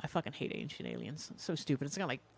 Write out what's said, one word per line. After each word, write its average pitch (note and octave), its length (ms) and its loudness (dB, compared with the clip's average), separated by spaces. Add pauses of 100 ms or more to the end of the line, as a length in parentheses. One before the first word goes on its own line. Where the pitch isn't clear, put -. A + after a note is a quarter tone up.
I - 40 -2
fucking - 280 2
hate - 200 0
ancient - 320 -4
aliens. A2 460 -4
It's - 120 -10
so F3 100 2
stupid. C#3+ 320 4
It's C#3+ 100 -2
got, G3 120 2
like, C3 120 2 (160)